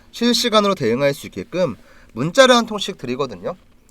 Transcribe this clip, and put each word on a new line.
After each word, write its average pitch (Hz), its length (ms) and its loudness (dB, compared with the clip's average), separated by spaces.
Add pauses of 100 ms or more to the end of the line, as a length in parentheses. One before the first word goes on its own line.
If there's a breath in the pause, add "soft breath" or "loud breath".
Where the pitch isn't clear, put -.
(120)
실시간으로 214 640 2
대응할 139 380 0
수 - 140 -12
있게끔 117 480 -4 (380 soft breath)
문자를 208 420 4
한 233 100 2
통씩 208 320 -8
드리거든요. 123 580 -8 (360)